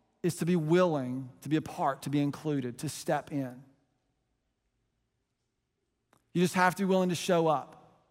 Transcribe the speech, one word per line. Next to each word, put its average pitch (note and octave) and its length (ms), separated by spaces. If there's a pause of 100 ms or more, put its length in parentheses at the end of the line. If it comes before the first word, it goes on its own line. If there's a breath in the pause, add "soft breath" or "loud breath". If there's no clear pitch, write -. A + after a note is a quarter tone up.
(220)
is E3+ 140
to E3 100
be F3+ 80
willing D3+ 720 (120)
to - 80
be D3+ 80
a D#3 60
part, C#3 400
to D#3 80
be C#3+ 100
included, C#3 580
to D#3 100
step D3+ 440
in. C3 320 (2750)
You F3 80
just F3+ 120
have F3+ 220
to G3+ 60
be G3 40
willing F#3 220
to F3 80
show E3 320
up. - 520 (100)